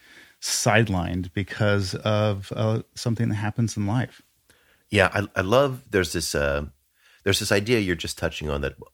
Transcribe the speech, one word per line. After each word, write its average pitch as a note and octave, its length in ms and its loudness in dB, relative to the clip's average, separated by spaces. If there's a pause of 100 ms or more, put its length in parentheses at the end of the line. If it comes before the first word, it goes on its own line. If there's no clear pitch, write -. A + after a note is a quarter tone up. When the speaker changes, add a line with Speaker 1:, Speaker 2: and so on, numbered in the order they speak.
(420)
Speaker 1:
sidelined F#2 920 0
because G2+ 640 0
of, G#2+ 600 0
uh, A2 260 0 (140)
something A#2 340 -2
that G#2+ 60 0
happens G#2+ 420 -2
in G#2 100 -2
life. A2+ 340 -4 (680)
Speaker 2:
Yeah, F#2+ 240 6
I, G2 260 -2
I - 40 2
love, B2+ 480 2
there's F#2 200 2
this, - 240 -4
uh, C#2+ 300 0 (580)
there's G2 160 2
this G#2+ 140 0
idea G#2 260 2
you're F#2 160 0
just - 220 -8
touching D2+ 320 -4
on C#2+ 120 -2
that C#2 140 -4 (180)